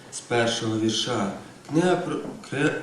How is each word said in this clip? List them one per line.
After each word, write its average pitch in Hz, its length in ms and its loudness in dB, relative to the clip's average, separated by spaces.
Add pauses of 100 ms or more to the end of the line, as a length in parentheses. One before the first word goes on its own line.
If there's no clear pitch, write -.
(120)
з - 80 -10
першого 117 580 2
вірша. 107 540 0 (360)
Книга 170 280 4
про-, 151 240 -2 (300)
кре-, 147 320 0